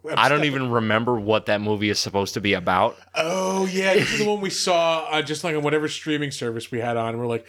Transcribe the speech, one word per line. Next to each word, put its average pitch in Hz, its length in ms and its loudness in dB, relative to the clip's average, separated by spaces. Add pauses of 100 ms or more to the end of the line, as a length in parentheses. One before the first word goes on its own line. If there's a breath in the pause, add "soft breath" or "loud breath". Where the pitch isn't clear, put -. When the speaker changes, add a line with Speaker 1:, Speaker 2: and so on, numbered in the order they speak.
Speaker 1:
I'm 147 100 -2
Speaker 2:
I 113 120 6
don't 147 80 4
Speaker 1:
stuck. 151 80 2
Speaker 2:
even 135 240 -2
remember 113 500 2
what 104 260 2
that 104 140 2
movie 104 300 0
is 98 80 -2
supposed 98 360 -2
to 113 60 -4
be 98 140 2
about. 92 420 2 (180)
Speaker 1:
Oh 190 520 0
yeah, 190 280 0
this 190 180 4
is 220 80 -2
the 214 40 2
one 208 160 0
we 196 80 -4
saw, 165 600 0
uh, 156 120 2
just, 151 220 -6
like, 165 100 -2
on 151 80 -2
whatever 151 240 0
streaming 147 440 -2
service 117 400 -6
we 120 100 -4
had 117 160 -2
on. 117 220 -2
We're 120 80 -4
like, 117 220 -4